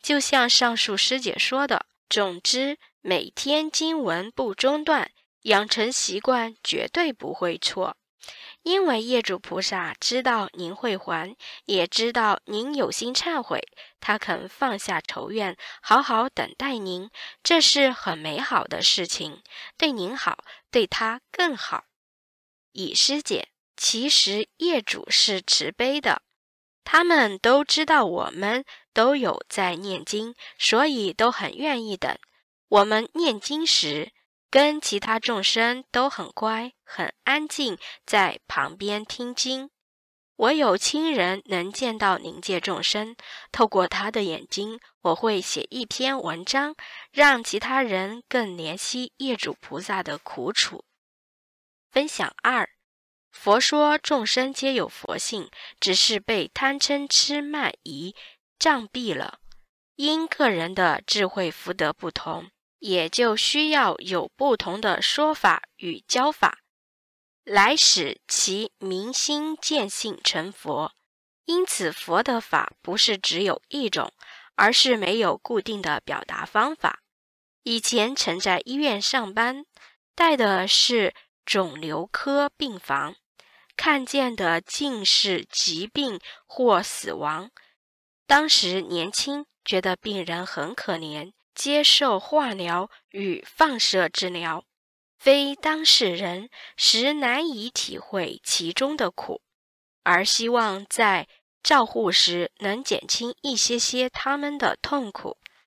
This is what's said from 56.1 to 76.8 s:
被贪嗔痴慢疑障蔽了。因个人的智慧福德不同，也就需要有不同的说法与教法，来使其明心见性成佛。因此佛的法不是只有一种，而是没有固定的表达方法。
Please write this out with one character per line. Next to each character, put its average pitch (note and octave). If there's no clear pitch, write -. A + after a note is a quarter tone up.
被 G#3
贪 C4+
嗔 C#4+
痴 D4
慢 C#4+
疑 D3
障 C4+
蔽 A3+
了。 -
因 D#4
个 C#4
人 F3
的 F3+
智 G#3
慧 F3+
福 -
德 D#3+
不 -
同， E3+
也 F3+
就 A3+
需 D4+
要 C4
有 F3+
不 C4+
同 G3
的 G#3
说 D4+
法 F#3
与 E3
教 B3+
法， -
来 G#3
使 -
其 G#3
明 G3
心 D4+
见 C4
性 G3+
成 E3+
佛。 D3+
因 F4
此 E3+
佛 F3+
的 A#3+
法 -
不 F3+
是 G#3+
只 F#3
有 -
一 C4+
种， -
而 G3+
是 B3+
没 G3+
有 F3+
固 A3+
定 G#3
的 D#3
表 -
达 -
方 B3+
法。 -